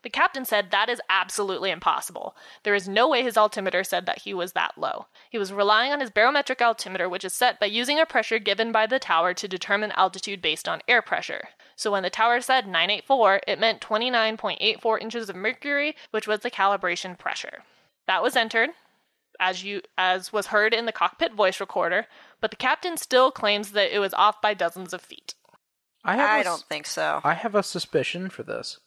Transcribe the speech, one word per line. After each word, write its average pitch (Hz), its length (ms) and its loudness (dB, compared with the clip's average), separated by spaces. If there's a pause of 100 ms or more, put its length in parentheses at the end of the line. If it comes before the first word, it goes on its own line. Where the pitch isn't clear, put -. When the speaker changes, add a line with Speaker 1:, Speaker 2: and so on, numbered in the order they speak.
Speaker 1:
The 247 60 -12
captain 277 380 0
said 202 240 0
that 208 180 2
is 233 220 -4
absolutely 190 600 0
impossible. 165 640 -4 (280)
There 208 120 2
is 190 140 -2
no 214 180 4
way 262 160 4
his 233 140 -2
altimeter 196 480 2
said 180 220 -2
that - 140 -4
he 202 120 -12
was 180 200 -6
that - 260 -2
low. - 300 -6 (200)
He 240 80 -10
was 196 160 -4
relying 214 400 4
on 294 80 -4
his 254 100 -4
barometric 262 520 2
altimeter, 190 440 0
which 180 180 -4
is 185 100 -6
set 240 260 2
by 208 60 2
using 240 340 0
a 320 60 4
pressure 226 320 0
given 208 340 0
by 220 140 4
the 254 120 0
tower 175 360 2
to 208 120 -8
determine 202 460 -2
altitude 190 480 -2
based 160 260 -4
on 165 220 -4
air 240 140 4
pressure. - 460 -6 (280)
So 214 160 -2
when 190 100 0
the 175 60 -4
tower 240 320 2
said 254 260 0
nine 180 220 0
eight 202 160 -2
four, 214 420 4
it 175 140 -2
meant 220 220 0
twenty-nine 226 560 0
point 185 240 -4
eight 208 180 0
four 220 180 0
inches 226 300 -8
of 180 80 -10
mercury, 285 580 -4 (180)
which 214 140 -4
was 214 140 -2
the 170 100 -6
calibration 190 680 -2
pressure. - 440 -8 (440)
That 185 160 2
was 254 140 0
entered, 233 340 2 (680)
as 185 260 -2
you, 202 180 -8 (160)
as 185 340 0
was 208 140 0
heard 214 260 4
in 233 140 0
the 220 60 -2
cockpit - 420 0
voice 190 260 2
recorder, 180 460 -2 (340)
but 220 100 -2
the - 60 -16
captain 311 400 -2
still 262 340 4
claims 208 420 -2
that 202 220 2
it 208 40 2
was 196 160 0
off 214 260 4
by 214 140 2
dozens 185 400 -4
of 175 80 -12
feet. - 320 -18 (680)
Speaker 2:
I 196 140 0
have 262 140 4
Speaker 3:
I 214 80 4
Speaker 2:
a - 20 4
s-, 185 60 0
Speaker 3:
don't 170 160 -2
think 151 240 -8
so. 151 360 -2
Speaker 2:
I 156 120 2
have 208 200 -6
a 202 80 4
suspicion 175 680 -4
for - 140 -14
this. - 420 -10